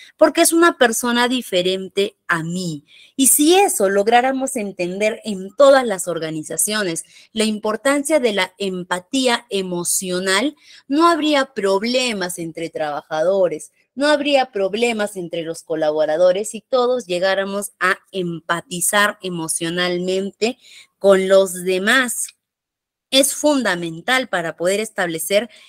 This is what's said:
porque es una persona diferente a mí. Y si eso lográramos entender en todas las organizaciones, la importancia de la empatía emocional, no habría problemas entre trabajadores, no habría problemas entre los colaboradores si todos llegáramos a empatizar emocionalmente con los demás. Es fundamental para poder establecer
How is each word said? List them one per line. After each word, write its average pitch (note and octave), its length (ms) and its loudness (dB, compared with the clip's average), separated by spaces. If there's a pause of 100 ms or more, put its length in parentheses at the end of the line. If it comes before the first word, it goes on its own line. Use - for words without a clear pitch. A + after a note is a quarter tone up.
(180)
porque D#4 240 4
es D#4+ 100 4
una E4+ 260 4
persona A#3+ 520 2
diferente F#3+ 880 -2 (100)
a E3 160 -2
mí. E3+ 400 -6 (320)
Y C4+ 120 2
si D4+ 280 4
eso F#4 320 2
lográramos A#3+ 680 2
entender G3 680 -4
en G3 320 -8
todas C4+ 300 6
las F#3+ 240 -4
organizaciones, D#3+ 960 -4 (260)
la A3 140 -2
importancia C4+ 760 0
de A#3+ 140 0
la F#3 240 -2
empatía F#3 920 -4
emocional, F#3+ 1080 -2 (320)
no D#4 180 4
habría D4+ 460 2
problemas G3+ 840 -2
entre E3 300 -8
trabajadores, D#3 1000 -2 (220)
no C#4 140 0
habría C#4 440 2
problemas G#3 640 -2
entre E3+ 280 -6
los D#3+ 200 -10
colaboradores D#3 840 0
si A3 100 -12
todos B3 460 -2
llegáramos F#3+ 760 -2
a F#3 200 0 (120)
empatizar F3 1120 -2
emocionalmente F3+ 1400 -4 (400)
con F#3+ 300 4
los F#3+ 360 4
demás. G#3 680 0 (800)
Es C4+ 240 2
fundamental G#3+ 920 -2
para E3 300 -6
poder F#3+ 240 -2
establecer G3 680 -4 (200)